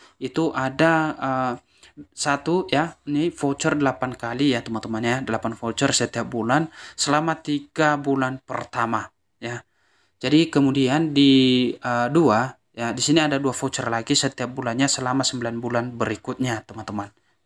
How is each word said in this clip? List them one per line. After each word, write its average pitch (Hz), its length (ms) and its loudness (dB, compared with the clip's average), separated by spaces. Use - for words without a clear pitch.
Itu 156 320 -2
ada, 156 640 2
uh, 131 380 -2
satu 165 560 -2
ya, 156 240 0
ini 151 240 0
voucher 147 400 -2
delapan 131 400 0
kali 123 400 0
ya, 117 80 0
teman-teman 113 400 -6
ya, 120 240 0
delapan 113 320 -4
voucher 117 400 0
setiap 117 320 -2
bulan 123 400 0
selama 156 480 0
tiga 151 560 0
bulan 135 480 -2
pertama 117 640 -4
ya. 117 240 -10
Jadi 156 320 4
kemudian 139 640 2
di, 131 640 6
uh, 120 320 -2
dua 131 400 4
ya, 117 160 -4
di 120 80 -6
sini 151 240 4
ada 143 160 0
dua 135 160 -2
voucher 131 320 -4
lagi 117 240 -2
setiap 127 400 -2
bulannya 131 400 0
selama 127 320 0
sembilan 117 320 -4
bulan 120 280 -2
berikutnya, 117 720 -4
teman-teman 104 400 -10